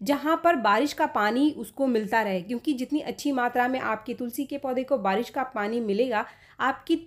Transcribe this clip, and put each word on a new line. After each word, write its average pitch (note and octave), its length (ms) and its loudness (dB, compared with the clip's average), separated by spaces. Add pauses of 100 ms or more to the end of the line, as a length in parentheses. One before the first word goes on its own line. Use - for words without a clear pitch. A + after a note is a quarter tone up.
जहाँ C#4+ 420 0
पर E4+ 140 6
बारिश A3 360 4
का - 140 0
पानी A#3+ 460 2
उसको - 340 -4
मिलता A3+ 340 2
रहे, F#3+ 200 0
क्योंकि A#3+ 320 -4
जितनी B3+ 280 -2
अच्छी C4 300 -4
मात्रा B3 360 2
में C4 120 -2
आपकी A3 340 -4
तुलसी B3+ 320 -6
के C#4+ 120 -8
पौधे C4 260 -2
को C4 160 0
बारिश A3 300 0
का C4+ 160 -4
पानी A3 340 -2
मिलेगा, A3 460 0 (340)
आपकी C4 360 0 (120)